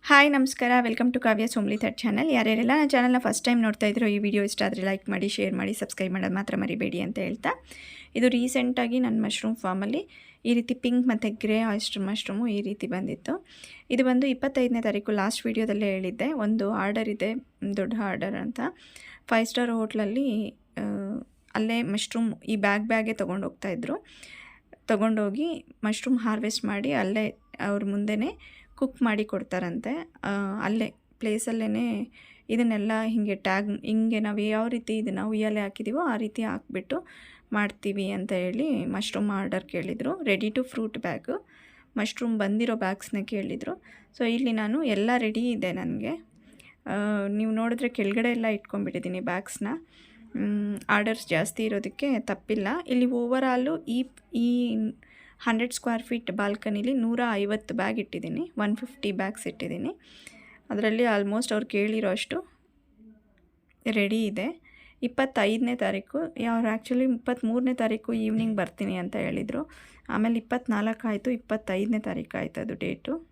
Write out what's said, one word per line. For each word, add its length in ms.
ಹಾಯ್, 260
ನಮಸ್ಕಾರ. 500
Welcome 300
to 100
ಕಾವ್ಯ 260
ಸೋಮ್ಲಿ 300
ಥರ್ಡ್ 200
ಚಾನೆಲ್. 340
ಯಾರ್ಯಾರೆಲ್ಲ 440
ನನ್ನ 140
ಚಾನೆಲ್ನ 300
ಫಸ್ಟ್ 260
ಟೈಮ್ 180
ನೋಡ್ತಾ 240
ಇದ್ರೋ, 200
ಈ 120
ವಿಡಿಯೋ 240
ಇಷ್ಟ 200
ಆದ್ರೆ 200
ಲೈಕ್ 260
ಮಾಡಿ, 200
ಶೇರ್ 260
ಮಾಡಿ, 180
ಸಬ್ಸ್ಕ್ರೈಬ್ 400
ಮಾಡೋದು 220
ಮಾತ್ರ 220
ಮರಿಬೇಡಿ 440
ಅಂತ 180
ಹೇಳ್ತಾ, 320
ಇದು 140
ರೀಸೆಂಟಾಗಿ 720
ನನ್ನ 260
ಮಶ್ರೂಮ್ 320
ಫಾರ್ಮಲ್ಲಿ 460
ಈ 100
ರೀತಿ 200
ಪಿಂಕ್ 340
ಮತ್ತು 200
ಗ್ರೇ 220
ಆಯಿಸ್ಟರ್ 420
ಮಶ್ರೂಮು 440
ಈ 160
ರೀತಿ 240
ಬಂದಿತ್ತು. 480
ಇದು 140
ಬಂದು 220
ಇಪ್ಪತ್ತೈದನೇ 540
ತಾರೀಕು, 320
ಲಾಸ್ಟ್ 340
ವಿಡಿಯೋದಲ್ಲೇ 440
ಹೇಳಿದ್ದೆ, 420
ಒಂದು 380
ಆರ್ಡರ್ 380
ಇದೆ, 220
ದೊಡ್ಡ 260
ಆರ್ಡರ್ 320
ಅಂತ. 260
ಫೈವ್ 180
ಸ್ಟಾರ್ 240
ಹೋಟ್ಲಲ್ಲಿ, 560
ಆ, 60
ಅಲ್ಲೇ 280
ಮಶ್ರೂಮ್ 460
ಈ 80
ಬ್ಯಾಗ್ 300
ಬ್ಯಾಗೇ 260
ತೊಗೊಂಡು 340
ಹೋಗ್ತಾಯಿದ್ರು. 500
ತೊಗೊಂಡೋಗಿ 640
ಮಶ್ರೂಮ್ 340
ಹಾರ್ವೆಸ್ಟ್ 460
ಮಾಡಿ 280
ಅಲ್ಲೇ 320
ಅವ್ರ 240
ಮುಂದೆನೇ 460
ಕುಕ್ 280
ಮಾಡಿ 220
ಕೊಡ್ತಾರಂತೆ. 680
ಆ, 60
ಅಲ್ಲೇ 240
ಪ್ಲೇಸಲ್ಲೇ 680
ಇದನ್ನೆಲ್ಲ 440
ಹಿಂಗೆ 300
ಟ್ಯಾಗ್, 340
ಹಿಂಗೆ 360
ನಾವು 220
ಯಾವ 260
ರೀತಿ 300
ಇದನ್ನು 300
ಉಯ್ಯಾಲೆ 320
ಹಾಕಿದ್ದೀವೋ 400
ಆ 160
ರೀತಿ 260
ಹಾಕ್ಬಿಟ್ಟು 540
ಮಾಡ್ತೀವಿ 580
ಅಂತ 220
ಹೇಳಿ 340
ಮಶ್ರೂಮ್ 460
ಆರ್ಡರ್ 340
ಕೇಳಿದರು. 480
Ready 260
to 140
fruit 360
ಬ್ಯಾಗು, 360
ಮಶ್ರೂಮ್ 420
ಬಂದಿರೋ 380
ಬ್ಯಾಗ್ಸ್‌ನ 460
ಕೇಳಿದರು. 520
So 140
ಇಲ್ಲಿ 260
ನಾನು 300
ಎಲ್ಲ 340
ರೆಡಿ 340
ಇದೆ 220
ನನಗೆ. 420
ಆ, 100
ನೀವು 240
ನೋಡಿದ್ರೆ 360
ಕೆಳಗಡೆ 420
ಎಲ್ಲ 160
ಇಟ್ಕೊಂಡ್ಬಿಟ್ಟಿದ್ದೀನಿ 760
ಬ್ಯಾಗ್ಸ್‌ನ. 480
ಮ್, 420
ಆರ್ಡರ್ಸ್ 400
ಜಾಸ್ತಿ 360
ಇರೋದಕ್ಕೆ 560
ತಪ್ಪಿಲ್ಲ. 480
ಇಲ್ಲಿ 200
ಓವರಾಲು 640
ಈ, 120
ಈ 140
ಹಂಡ್ರೆಡ್ 340
ಸ್ಕ್ವೇರ್ 280
ಫೀಟ್ 300
ಬಾಲ್ಕನಿಲಿ 600
ನೂರ 260
ಐವತ್ತು 420
ಬ್ಯಾಗ್ 240
ಇಟ್ಟಿದ್ದೀನಿ, 440
ಒನ್ 180
ಫಿಫ್ಟಿ 360
ಬ್ಯಾಗ್ಸ್ 340
ಇಟ್ಟಿದ್ದೀನಿ. 440
ಅದರಲ್ಲಿ 340
almost 480
ಅವ್ರು 140
ಕೇಳಿರೋ 440
ಅಷ್ಟು 260
ರೆಡಿ 400
ಇದೆ. 200
ಇಪ್ಪತ್ತೈದನೇ 760
ತಾರೀಕು, 420
ಅವ್ರು 200
actually 400
ಇಪ್ಪತ್ತ್ಮೂರನೇ 640
ತಾರೀಕು 400
ಈವ್ನಿಂಗ್ 420
ಬರ್ತೀನಿ 400
ಅಂತ 200
ಹೇಳಿದರು. 460
ಆಮೇಲೆ 300
ಇಪ್ಪತ್ನಾಲ್ಕು 720
ಆಯಿತು, 220
ಇಪ್ಪತ್ತೈದನೇ 720
ತಾರೀಕು 380
ಆಯ್ತು 220
ಅದು 140
ಡೇಟು. 400